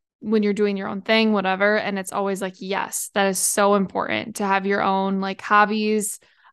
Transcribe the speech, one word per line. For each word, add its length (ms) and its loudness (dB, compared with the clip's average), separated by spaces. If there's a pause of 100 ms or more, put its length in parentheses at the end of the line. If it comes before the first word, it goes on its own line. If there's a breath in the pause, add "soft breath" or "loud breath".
(200)
when 240 0
you're 100 2
doing 240 0
your 100 -6
own 140 -8
thing, 320 2
whatever?" 440 2
And 200 -2
it's 140 -8
always 300 -4
like, 180 -6
"Yes, 540 -6
that 140 2
is 120 0
so 360 2
important 640 -2
to 80 -2
have 200 0
your 180 0
own, 380 0
like, 200 -6
hobbies." 760 2 (340 soft breath)